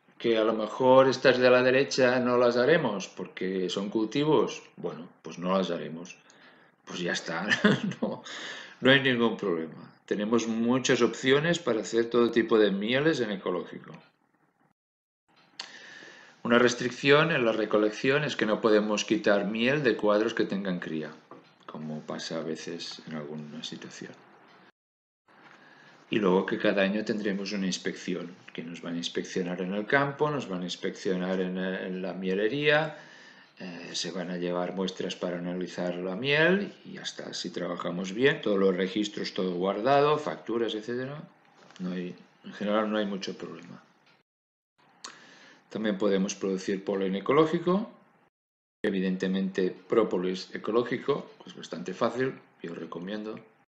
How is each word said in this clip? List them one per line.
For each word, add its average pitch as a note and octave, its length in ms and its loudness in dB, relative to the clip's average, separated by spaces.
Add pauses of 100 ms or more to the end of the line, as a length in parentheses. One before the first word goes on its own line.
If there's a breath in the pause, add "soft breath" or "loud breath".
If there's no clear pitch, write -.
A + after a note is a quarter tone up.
(180)
Que A#2 200 2
a A2 80 2
lo A2+ 80 2
mejor B2+ 560 6
estas B2 300 4
de B2+ 100 8
la B2+ 120 8
derecha B2+ 600 4
no B2 160 2
las A#2+ 180 4
haremos B2 540 2
porque F#2 600 -4
son G2+ 200 -4
cultivos, A2+ 760 0 (140)
bueno, - 320 -10 (120)
pues - 160 -16
no F2+ 200 0
las F#2 140 0
haremos. D#2+ 440 -8 (720 soft breath)
Pues F2+ 160 -10
ya F2 100 -2
está, E2+ 340 -4 (280)
<laughs> - 280 -4
no, G#2 220 -6 (560 loud breath)
no B2+ 120 6
hay C3+ 100 6
ningún A#2 340 2
problema. E2 580 -4 (120)
Tenemos A2 420 0
muchas A#2+ 540 2
opciones D3 580 2
para A2 220 0
hacer A#2 280 0
todo A#2+ 220 4
tipo A2+ 260 4
de G#2 140 8
mieles B2+ 480 2
en G#2+ 120 -2
ecológico. F#2 600 -6 (2500 loud breath)
Una A#2+ 140 6
restricción C#3 760 4
en C3+ 120 2
la A2+ 80 4
recolección A2 720 2
es C3 140 -4
que A2+ 80 0
no G#2 160 0
podemos G#2 420 4
quitar G2+ 420 2
miel A#2+ 380 0
de A2 140 2
cuadros G#2+ 360 2
que G#2+ 120 0
tengan F#2+ 340 -4
cría, D#2 320 -6 (540)
como D#2 340 -10
pasa E2 380 -8
a D#2 60 -6
veces D#2+ 640 -8
en D#2+ 80 -10
alguna D2+ 480 -10
situación. - 500 -14 (2000 loud breath)
Y - 60 0
luego G2 300 4
que A2 100 -2
cada G2 240 2
año G2+ 240 0
tendremos G2+ 460 -2
una F#2+ 160 -2
inspección, F2+ 680 -6 (180)
que E2 120 -12
nos E2+ 180 -12
van E2+ 140 -8
a - 20 -4
inspeccionar F2+ 640 -4
en F#2 140 -4
el G#2 100 -4
campo, C#3+ 460 0
nos C3 160 -4
van F2+ 140 -6
a - 20 -6
inspeccionar F#2 760 -4
en, F#2 200 -2
en F#2 420 -6
la F#2 140 -6
mielería, C3+ 840 0 (600 loud breath)
eh, E2+ 340 -12
se E2+ 160 -6
van F2 220 -6
a F2+ 60 -6
llevar F2 360 -2
muestras F#2 420 -4
para F2 220 -4
analizar F2+ 600 -4
la F#2 180 -4
miel D#3+ 580 2 (100)
y - 100 -16
ya - 100 -14
está. - 320 -12
Si F2+ 160 -8
trabajamos F2+ 600 -6
bien, C#3 280 2
todos G2+ 160 0
los F#2+ 180 4
registros, G2 600 -4
todo F#2 180 -2
guardado, B2 640 2
facturas, A2 560 -4
etcétera, B2+ 480 -8 (560)
no - 140 -6
hay, F2+ 240 -6 (280)
en G2 100 -16
general G#2+ 360 0
no G#2+ 80 0
hay G#2+ 80 0
mucho F#2+ 320 -8
problema. F2 460 -16 (1900 loud breath)
También G#2 300 -2
podemos G2+ 340 2
producir F#2+ 500 -4
polen G2 320 -2
ecológico, E3+ 760 2 (880)
evidentemente F#2+ 960 0 (120)
própolis F#2 680 0
ecológico, A#2+ 760 -2 (160)
es - 100 -18
bastante - 380 -10
fácil, B2+ 400 -2 (300)
yo E2+ 100 -10
recomiendo. G2 680 -10 (380)